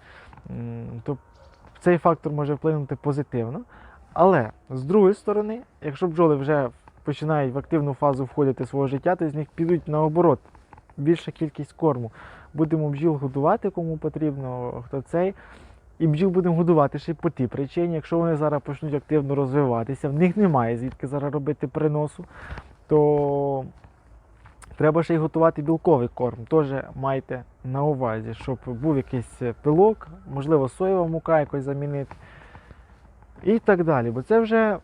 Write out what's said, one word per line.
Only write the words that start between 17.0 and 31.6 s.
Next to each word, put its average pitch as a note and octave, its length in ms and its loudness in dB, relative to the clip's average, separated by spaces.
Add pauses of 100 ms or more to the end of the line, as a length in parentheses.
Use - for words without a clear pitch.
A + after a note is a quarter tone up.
й - 20 -12
по E3 160 -4
тій B2+ 160 -2
причині, E3 480 -4
якщо D#3+ 240 -2
вони E3+ 180 2
зараз D3 260 0
почнуть D3 320 -6
активно C#3 400 0
розвиватися, C3+ 760 0
в C3+ 40 -4
них E3+ 240 2
немає C3 400 2
звідки B2+ 300 -8
зараз C#3 280 -4
робити D3 320 -4
приносу, D3+ 580 -2 (600)
то C#3+ 800 2 (1120)
треба D#3 260 4
ще E3 120 0
й D#3+ 40 4
готувати D#3+ 440 2
білковий D3+ 520 2
корм. A#2+ 240 -4 (120)
Теж D#3 160 4 (280)
майте C3 480 -4 (220)
на C3+ 180 -4
увазі, A2+ 520 -2
щоб B2 320 -6
був C3+ 300 -2
якийсь - 440 -6 (220)
пилок, F3+ 460 2 (260)
можливо, C#3 340 2
соєва F#3+ 380 0
мука D#3+ 340 0
якось C#3 240 -4